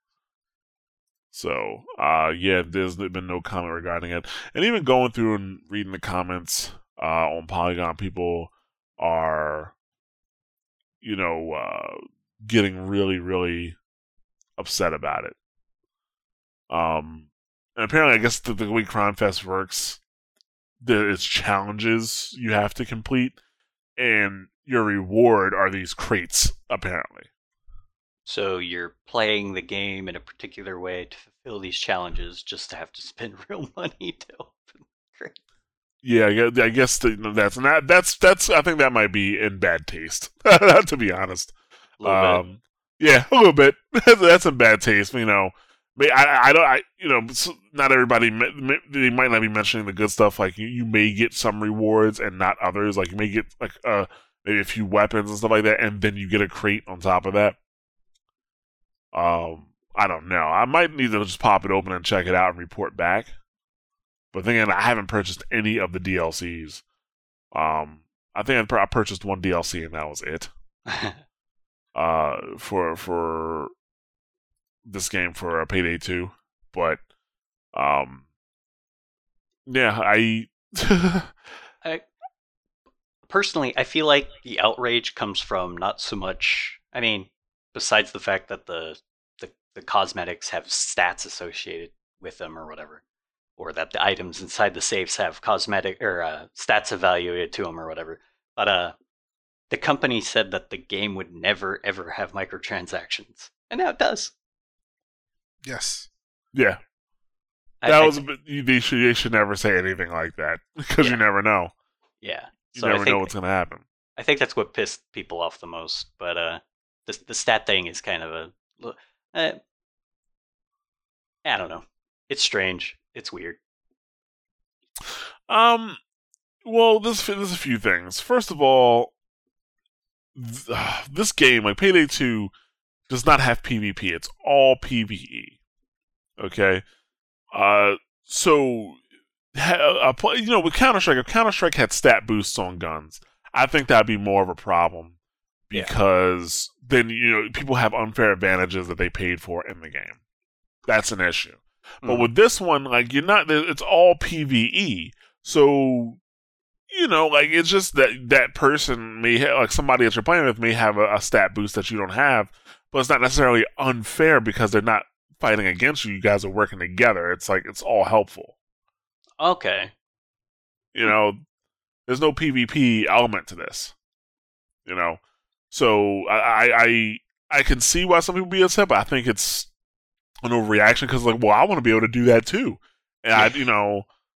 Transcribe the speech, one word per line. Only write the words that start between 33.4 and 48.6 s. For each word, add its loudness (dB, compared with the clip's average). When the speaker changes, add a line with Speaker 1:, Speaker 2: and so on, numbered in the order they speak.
Speaker 2:
<laughs> -20
real -12
money -12
to -20
open -20
the -20
crate. -18
Speaker 1:
Yeah, 4
I 2
gue-, 2
I 4
guess 2
the, 0
that's, 0
and -2
that, 2
that's, 4
that's, 4
I 4
think 0
that 4
might 2
be -2
in -4
bad -2
taste, -10
<laughs> -6
to 8
be 0
honest. -6
Speaker 2:
A -20
little 4
bit. 6
Speaker 1:
Um, -12
yeah, 8
a 2
little 6
bit. 6
<laughs> 0
That's 8
in 0
bad 6
taste, 2
you -2
know. 2
May-, 4
I, 6
I 8
don't, 6
I, 4
you -6
know, 2
s-, -4
not 2
everybody, 4
m-, -2
m-, -2